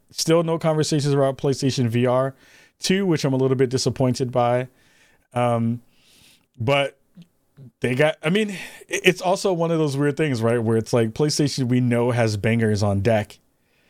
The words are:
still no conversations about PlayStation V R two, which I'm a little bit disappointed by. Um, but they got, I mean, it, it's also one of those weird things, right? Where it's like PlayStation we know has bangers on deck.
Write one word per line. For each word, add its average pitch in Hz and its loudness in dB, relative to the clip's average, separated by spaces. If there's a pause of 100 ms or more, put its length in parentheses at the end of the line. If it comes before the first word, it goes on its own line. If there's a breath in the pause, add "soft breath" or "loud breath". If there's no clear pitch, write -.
(100)
still 165 2
no 165 -2
conversations 156 0
about 135 2
PlayStation 131 0
V 120 0
R 131 0 (460 soft breath)
two, 196 0
which 160 0
I'm 135 0
a - 0
little 131 2
bit 131 2
disappointed 127 -2
by. 123 0 (640 soft breath)
Um, 120 -2 (760 soft breath)
but 135 0 (840)
they 123 -2
got, 151 2
I 156 -2
mean, 208 0 (380 loud breath)
it, 185 -4
it's 180 2
also 190 0
one 165 -2
of 165 0
those 147 0
weird 143 0
things, 135 -2
right? 117 2
Where 113 2
it's 113 -2
like 113 2
PlayStation 143 -2
we 123 2
know 120 2
has 113 0
bangers 107 0
on 101 0
deck. 104 0 (520 soft breath)